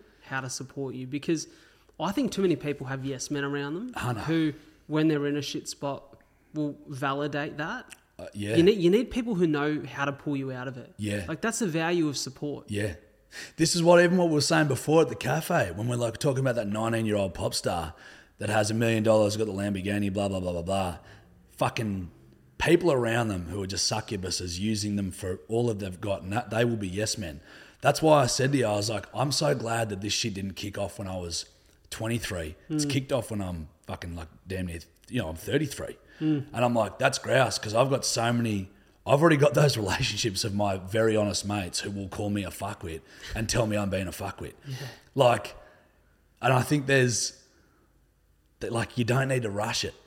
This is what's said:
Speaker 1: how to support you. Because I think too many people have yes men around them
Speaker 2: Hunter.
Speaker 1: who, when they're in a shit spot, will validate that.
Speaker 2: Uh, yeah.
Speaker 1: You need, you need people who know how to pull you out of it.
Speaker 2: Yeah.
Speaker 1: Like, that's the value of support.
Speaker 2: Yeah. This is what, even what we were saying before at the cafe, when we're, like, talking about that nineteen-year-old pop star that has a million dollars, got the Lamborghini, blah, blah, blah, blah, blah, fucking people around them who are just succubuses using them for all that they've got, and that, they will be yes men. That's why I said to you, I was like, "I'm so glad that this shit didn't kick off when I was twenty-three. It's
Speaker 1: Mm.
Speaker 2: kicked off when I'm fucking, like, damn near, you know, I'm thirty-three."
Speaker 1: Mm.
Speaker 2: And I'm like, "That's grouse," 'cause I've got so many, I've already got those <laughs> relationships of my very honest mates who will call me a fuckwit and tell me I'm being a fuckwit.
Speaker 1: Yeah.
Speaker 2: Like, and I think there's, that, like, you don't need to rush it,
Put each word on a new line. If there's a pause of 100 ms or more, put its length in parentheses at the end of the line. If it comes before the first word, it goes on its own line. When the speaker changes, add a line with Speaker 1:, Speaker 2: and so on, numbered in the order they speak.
(240)
Speaker 1:
how
to
support
you.
Because (540)
I
think
too
many
people
have
yes
men
around
them
Speaker 2:
Hunter.
Speaker 1:
who, (340)
when
they're
in
a
shit
spot, (380)
will (140)
validate
that. (240)
Speaker 2:
Uh,
yeah.
Speaker 1:
You
need,
you
need
people
who
know
how
to
pull
you
out
of
it.
Speaker 2:
Yeah.
Speaker 1:
Like,
that's
the
value
of
support.
Speaker 2:
Yeah. (640)
This
is
what,
even
what
we
were
saying
before
at
the
cafe,
when
we're,
like,
talking
about
that
nineteen-year-old
pop
star (460)
that
has
a
million
dollars,
got
the
Lamborghini,
blah,
blah,
blah,
blah,
blah, (600)
fucking (480)
people
around
them
who
are
just
succubuses
using
them
for
all
that
they've
got,
and
that,
they
will
be
yes
men. (400)
That's
why
I
said
to
you,
I
was
like,
"I'm
so
glad
that
this
shit
didn't
kick
off
when
I
was (460)
twenty-three. (140)
It's
Speaker 1:
Mm.
Speaker 2:
kicked
off
when
I'm (180)
fucking,
like, (180)
damn
near, (280)
you
know,
I'm
thirty-three." (240)
Speaker 1:
Mm.
Speaker 2:
And
I'm
like,
"That's
grouse,"
'cause
I've
got
so
many, (360)
I've
already
got
those
<laughs>
relationships
of
my
very
honest
mates
who
will
call
me
a
fuckwit (320)
and
tell
me
I'm
being
a
fuckwit. (120)
Speaker 1:
Yeah. (380)
Speaker 2:
Like, (840)
and
I
think
there's, (1300)
that,
like,
you
don't
need
to
rush
it, (120)